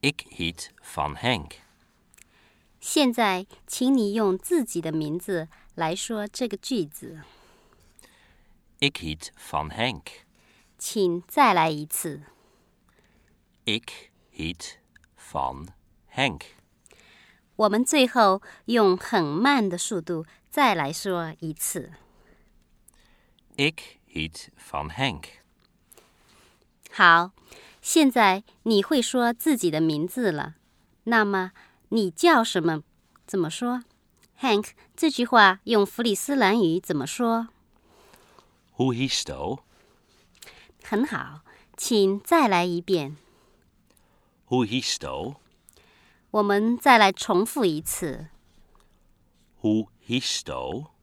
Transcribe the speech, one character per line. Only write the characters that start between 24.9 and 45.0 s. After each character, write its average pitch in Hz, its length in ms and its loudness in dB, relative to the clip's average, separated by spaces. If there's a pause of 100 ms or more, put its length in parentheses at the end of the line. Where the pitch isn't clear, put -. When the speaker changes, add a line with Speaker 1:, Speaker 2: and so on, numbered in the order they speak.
Speaker 1:
Henk。 117 340 -6 (1700)
Speaker 2:
好， 175 400 6 (500)
现 302 280 4
在 202 320 4 (200)
你 214 200 4
会 254 200 2
说 240 280 0
自 277 240 0
己 180 160 0
的 156 120 0
名 160 260 0
字 220 240 -2
了。 151 220 -6 (500)
那 220 220 2
么， 190 260 -2 (380)
你 208 200 0
叫 311 320 4
什 180 220 -2
么？ 160 180 0 (440)
怎 202 120 -4
么 160 120 -2
说？ 240 340 -6 (560)
Hank， 214 300 0 (260)
这 320 140 2
句 247 160 -2
话 196 380 6
用 214 200 2
弗 - 160 -10
里 226 140 0
斯 277 200 -4
兰 226 240 4
语 175 220 2
怎 175 160 -4
么 135 100 -4
说？ 226 420 -2 (1300)
Speaker 1:
Hoe 127 180 0
is 127 320 -4
het? 87 340 -8 (1200)
Speaker 2:
很 220 220 0
好， 151 380 -10 (340)
请 202 440 2
再 320 280 2
来 180 160 2
一 175 160 -2
遍。 151 380 -2 (1300)
Speaker 1:
Hoe 123 160 2
is 117 340 -4
het? 78 380 -8 (920)